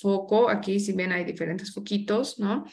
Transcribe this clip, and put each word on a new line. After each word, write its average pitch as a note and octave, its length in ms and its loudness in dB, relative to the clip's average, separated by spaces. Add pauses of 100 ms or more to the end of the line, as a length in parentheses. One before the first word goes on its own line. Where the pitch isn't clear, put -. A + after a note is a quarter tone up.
foco, G3+ 480 4
aquí G3+ 320 0
si G3+ 120 -2
ven F#3 200 0
hay F3 120 0
diferentes F3+ 480 -6
foquitos, G#3 680 -2
¿no? A3+ 320 0